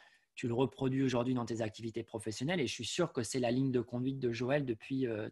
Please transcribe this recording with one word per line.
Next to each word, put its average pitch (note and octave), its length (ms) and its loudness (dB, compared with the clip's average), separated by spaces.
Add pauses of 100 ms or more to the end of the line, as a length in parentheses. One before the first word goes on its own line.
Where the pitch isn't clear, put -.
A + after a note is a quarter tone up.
(340)
tu - 140 -4
le A#2 60 0
reproduis C3+ 500 2
aujourd'hui B2+ 300 2
dans A#2+ 100 0
tes A2+ 160 -2
activités A2 420 -4
professionnelles. B2+ 580 -2
Et B2 60 2
je G#2 60 -2
suis A2+ 120 -6
sûr - 280 0
que B2+ 100 -2
c'est C3 160 -2
la A#2+ 140 2
ligne C3+ 180 2
de B2 100 4
conduite B2+ 380 -2
de B2 140 0
Joël B2+ 320 2
depuis, C3 420 -2
euh, A2 260 -2